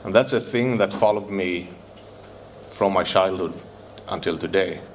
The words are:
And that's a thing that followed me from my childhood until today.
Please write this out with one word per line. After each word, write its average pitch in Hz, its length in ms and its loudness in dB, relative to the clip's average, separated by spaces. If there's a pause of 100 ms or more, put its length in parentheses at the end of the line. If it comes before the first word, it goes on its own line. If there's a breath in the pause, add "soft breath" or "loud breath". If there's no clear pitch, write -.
And 98 120 -6
that's 127 180 6
a 117 80 2
thing 120 360 0
that 98 160 2
followed 104 360 0
me 90 400 -4 (1000)
from 101 220 0
my 92 100 2
childhood 92 500 2 (540)
until 85 300 -4
today. 85 440 -2 (140)